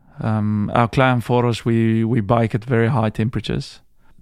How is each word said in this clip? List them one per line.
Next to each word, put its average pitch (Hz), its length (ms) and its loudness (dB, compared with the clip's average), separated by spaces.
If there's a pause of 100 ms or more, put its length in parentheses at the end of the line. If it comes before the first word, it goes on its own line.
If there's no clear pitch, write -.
(220)
Um, 107 520 -2
our 120 140 2
clay 131 200 2
amphoras, 120 580 0
we, 113 400 2
we 113 160 0
bake 117 340 0
at 107 80 -4
very 117 240 2
high 110 220 0
temperatures 117 720 -4 (400)